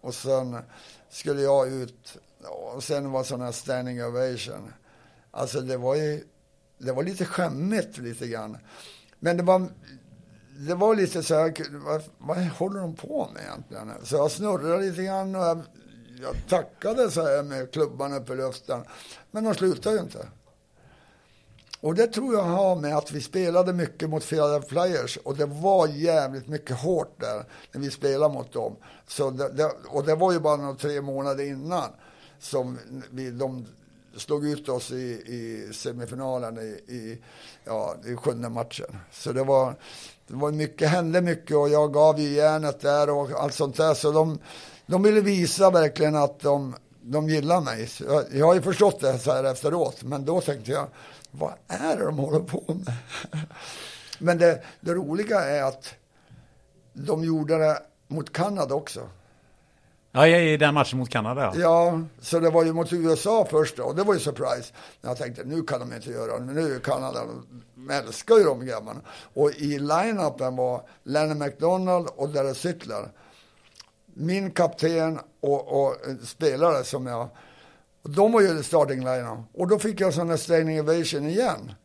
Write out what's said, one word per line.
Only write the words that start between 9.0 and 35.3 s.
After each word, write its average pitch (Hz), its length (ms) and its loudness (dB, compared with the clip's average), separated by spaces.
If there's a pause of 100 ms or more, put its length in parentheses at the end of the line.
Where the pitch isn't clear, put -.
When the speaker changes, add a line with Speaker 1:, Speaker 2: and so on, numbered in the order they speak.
Speaker 1:
Men 170 180 0
det 175 60 -2
var... 185 240 4 (1000)
Det 175 80 0
var 214 200 4
lite 180 280 0
så 165 120 2
här, 160 180 2 (320)
vad, 151 160 -2 (160)
vad 151 200 -4
håller 180 420 -4
de 170 160 -8
på - 380 -6
med - 100 -14
egentligen? 110 480 -14 (120)
Så - 120 -6
jag 147 160 2
snurrade 180 540 -2
lite 185 180 -4
grann 190 320 -4
och 185 80 -2
jag, 165 180 0 (600)
jag 131 140 -8 (140)
tackade 202 640 0
så 156 100 0
här 143 220 2
med 135 280 -8
klubban 139 420 -2
uppe 131 200 -8
i - 20 -6
luften. 131 480 -6 (480)
Men 214 120 -4
de 220 100 0
slutade 185 420 0
ju 196 60 0
inte. - 260 -12 (1500)
Och 160 160 -2
det 226 120 6
tror 233 280 -2
jag 202 80 2
har 180 320 4
med 147 220 0
att 147 140 -4
vi 151 100 -6
spelade 180 520 2
mycket 165 360 -4
mot 156 200 -4
Philadelphia 147 400 2
Flyers, 151 480 0
och 139 200 -6
det 147 80 2
var 165 420 4
jävligt 143 600 0
mycket 139 320 -6
hårt 160 400 -2
där 117 260 -6 (260)
när 135 100 -8
vi 139 100 -6
spelade 143 420 2
mot 123 200 -10
dem. 113 220 -4 (320)
Så 139 220 -2
det, 131 200 -4
det, 147 220 0 (160)
och 139 160 -2
det 156 120 2
var 185 160 4
ju 175 80 2
bara 151 160 2
några 139 200 -6
tre 143 260 -4
månader 139 420 -4
innan 143 460 -4 (500)
som 127 400 -4 (320)
vi, 127 200 -8
de 127 340 -6 (520)
slog 147 300 -4
ut 147 220 -4
oss 127 220 -4
i, 131 40 -8 (320)
i 113 460 -10